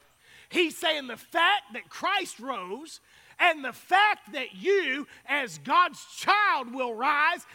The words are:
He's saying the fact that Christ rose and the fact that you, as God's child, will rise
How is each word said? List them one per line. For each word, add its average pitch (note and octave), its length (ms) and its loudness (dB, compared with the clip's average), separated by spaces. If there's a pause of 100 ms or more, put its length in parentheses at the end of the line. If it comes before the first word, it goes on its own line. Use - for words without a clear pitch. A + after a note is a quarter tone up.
(500)
He's E4 260 0
saying D#4 300 -2
the A#3 100 -10
fact F4 560 0
that A3 160 -12
Christ F#4+ 500 -4
rose A#3 640 -10 (380)
and D#4+ 260 2
the B3 80 -6
fact G4 600 0
that B3+ 220 -8
you, C#4+ 520 0 (200)
as B3 320 -4
God's D4 460 2 (120)
child, F4 560 2
will B3 220 -4
rise D4 500 0 (100)